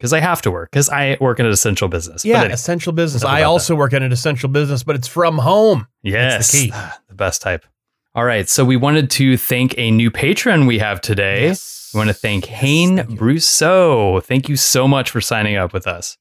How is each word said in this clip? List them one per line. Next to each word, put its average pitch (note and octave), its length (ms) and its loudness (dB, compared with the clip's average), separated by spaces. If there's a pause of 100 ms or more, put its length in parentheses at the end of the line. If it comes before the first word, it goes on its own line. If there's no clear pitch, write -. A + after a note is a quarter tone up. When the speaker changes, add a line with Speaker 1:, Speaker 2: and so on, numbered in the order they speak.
Speaker 1:
'cause B2 120 -4
I D#3+ 60 2
have E3+ 240 -2
to G#2 80 0
work F2 220 -6
'cause C#3 160 2
I C#3+ 320 -2
work B2+ 180 0
in A#2+ 80 2
an A2 60 2
essential G2+ 340 0
business. E2+ 380 -6
But G#3 40 -2
Speaker 2:
Yeah, A#3 120 4
Speaker 1:
anyway, G#2 140 0
Speaker 2:
essential E3+ 380 -4
business. D#3+ 300 -2
Speaker 1:
enough C3+ 120 0
Speaker 2:
I D3 60 2
Speaker 1:
about D#3 120 4
Speaker 2:
also E3+ 220 0
Speaker 1:
that. D3+ 40 0
Speaker 2:
work C#3 140 0
in C#3 100 0
an C3 80 -2
essential B2+ 380 -2
business, C#3 340 0
but D3 140 -2
it's B2 100 -6
from E3 320 0
home. F3+ 480 2 (160)
Speaker 1:
Yes. A#2 300 0
Speaker 2:
That's A2 180 0
the C#3+ 80 2
key. B2 160 0
Speaker 1:
Ah, G2+ 240 -14 (100)
the G2 60 -20
best F#2+ 260 -4
type. F2+ 240 -6 (520)
All A#2 80 0
right. A2+ 240 0
So - 160 2
we C3 120 4
wanted C#3+ 340 2
to C3+ 260 2
thank B2+ 420 0
a A2+ 140 2
new A2+ 180 4
patron D#3+ 560 0
we A#2 140 2
have G#2 200 -2
today. G2+ 440 0
Speaker 2:
Yes. - 500 -4
Speaker 1:
We A2 40 -4
wanna G#2+ 160 0
thank G#2 360 -4
Speaker 2:
Yes, G#2+ 100 -14
Speaker 1:
Hane E3 360 2
Speaker 2:
thank C3 140 -4
you. A2 60 -10
Speaker 1:
Brousseau. C#3 1080 2
Thank C3 240 0
you D3 80 0
so C3 320 2
much C3+ 200 2
for A#2+ 120 -4
signing G#2+ 360 -2
up F#2 160 -2
with F#2 140 -6
us. F2 340 -8